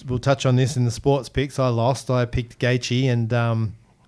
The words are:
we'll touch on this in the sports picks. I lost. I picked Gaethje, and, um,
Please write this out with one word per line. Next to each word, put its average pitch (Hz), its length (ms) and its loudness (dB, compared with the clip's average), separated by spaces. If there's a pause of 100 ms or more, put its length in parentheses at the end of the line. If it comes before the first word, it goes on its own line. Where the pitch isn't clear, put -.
we'll 123 140 -2
touch 135 260 0
on 127 80 4
this 127 220 2
in 123 80 2
the 113 80 2
sports 139 360 0
picks. 135 300 -4
I 131 80 2
lost. 120 440 0
I 123 160 2
picked 120 340 -6
Gaethje, 123 460 0
and, 117 260 0
um, 117 420 0 (340)